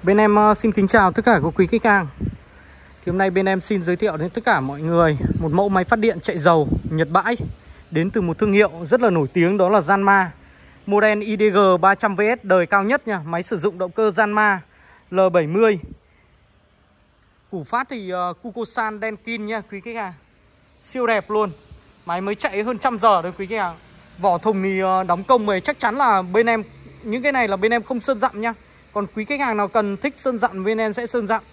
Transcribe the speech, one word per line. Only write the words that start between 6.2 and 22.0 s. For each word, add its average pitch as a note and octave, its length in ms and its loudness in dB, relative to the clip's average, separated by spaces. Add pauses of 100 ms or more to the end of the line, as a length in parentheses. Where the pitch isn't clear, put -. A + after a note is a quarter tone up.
chạy F#3 180 -4
dầu D#3 300 4 (220)
Nhật D#3 200 0
bãi G3 260 0 (540)
đến E3 200 -2
từ A3+ 100 -2
một E3+ 180 -2
thương G#3 140 0
hiệu G3+ 180 4 (120)
rất G3+ 180 2
là A#3 100 4
nổi D#3 220 0
tiếng, F#3 260 2
đó F#3 100 4
là G3+ 120 4
Janma. G3 460 2 (600)
Model G#3 360 2
I G#3+ 140 -4
D G3 60 0 (120)
G G3 40 4 (220)
ba F#3+ 140 4
trăm G3+ 220 -2
V F#3 40 -4
S A3+ 240 0
đời F#3 220 2
cao G3+ 180 2
nhất B3 240 -2
nha. G3 160 -4
Máy E3+ 180 -6
sử G3+ 140 -8
dụng E3+ 220 -4
động F3+ 120 -6
cơ A3 260 0
Janma G#3 420 2 (520)
L F#3 100 0 (120)
bảy E3+ 140 2
mươi. G3+ 320 2 (1700)
Củ E3+ 140 -10
phát B3+ 260 -4
thì, G#3 200 -10
ờ, F3+ 220 -4 (100)
Kukosan G#3+ 580 -8
Denkin A3 460 -8
nha A3 140 -6 (100)
quý G3 100 -14
khách A3+ 160 -14
hàng. G3 160 -10 (680)
Siêu B3+ 260 -6
đẹp G#3+ 240 0
luôn. G#3 200 0 (560)